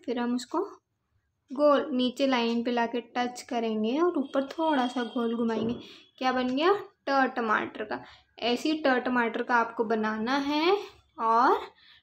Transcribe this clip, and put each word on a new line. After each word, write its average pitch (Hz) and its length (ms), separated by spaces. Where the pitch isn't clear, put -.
फिर 254 140
हम 240 160
उसको 277 260
गोल 285 380
नीचे 254 360
लाइन 233 380
पे 247 60
लाके 233 300
टच 247 420
करेंगे 226 580
और 349 180
ऊपर 277 280
थोड़ा 285 420
सा 254 140
गोल 233 340
घुमाएंगे। 226 380
क्या 254 140
बन 254 240
गया? 339 180
ट - 20
टमाटर 220 480
का। 247 200
ऐसे 247 340
ही 311 100
ट 320 40
टमाटर 240 560
का 240 140
आपको 233 280
बनाना 220 520
है 302 420
और 240 420